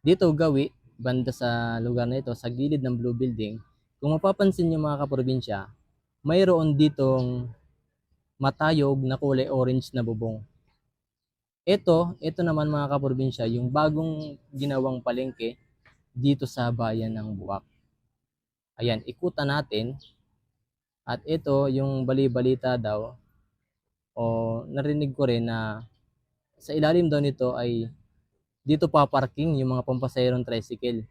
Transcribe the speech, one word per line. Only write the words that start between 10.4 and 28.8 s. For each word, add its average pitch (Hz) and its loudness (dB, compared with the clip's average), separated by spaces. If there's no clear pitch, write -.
Ito, 175 4
ito 165 -2
naman, 156 2
mga 147 -2
kaprobinsya, 131 0
yung 120 -2
bagong 156 0
ginawang 135 -2
palengke 123 -4
dito 139 0
sa 123 -4
bayan 113 -4
ng 107 -8
Buwak. 98 -8
Ayan, 113 -2
ikutan 147 -4
natin. 135 -2
At 120 -8
ito, 143 2
yung 135 0
bali-balita 127 2
daw, 110 -4
o 113 -2
narinig 139 -2
ko 131 2
rin 117 0
na 113 -4
sa 147 -6
ilalim 160 4
daw 147 2
nito 127 0
ay 120 -2
dito 151 2